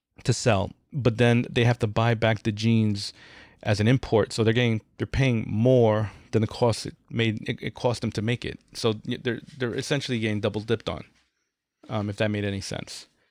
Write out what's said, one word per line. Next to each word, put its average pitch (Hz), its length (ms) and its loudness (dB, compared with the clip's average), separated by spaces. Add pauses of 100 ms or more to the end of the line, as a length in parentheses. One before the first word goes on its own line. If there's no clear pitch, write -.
(260)
to 123 80 0
sell, 101 380 0 (200)
but 117 260 0
then 120 320 4
they 120 140 2
have 120 160 4
to 117 80 0
buy 117 260 2
back 110 300 0
the 113 80 0
jeans 107 640 0 (500)
as 104 160 0
an 104 80 4
import. 117 460 2
So 117 100 0
they're 110 100 4
getting, 117 280 0 (160)
they're - 100 -6
paying 123 400 0
more 110 640 4 (200)
than 110 100 2
the 113 60 0
cost - 380 -2
it - 100 -12 (140)
made, 113 400 -2
it, 113 120 -6
it 117 120 -8
cost - 280 -4
them 113 100 -2
to 107 100 -4
make 120 240 -2
it. - 140 -8 (140)
So 113 220 -2 (120)
y-, 120 140 -6
they're, 120 200 -4 (160)
they're 123 160 -4
essentially 131 460 -2
getting 107 200 -2
double 104 220 -2
dipped 110 260 -4
on, 87 160 -6 (840)
um, 107 200 -2
if 107 80 -8
that 110 120 0
made 104 140 -2
any 101 180 -4
sense. - 460 -12 (240)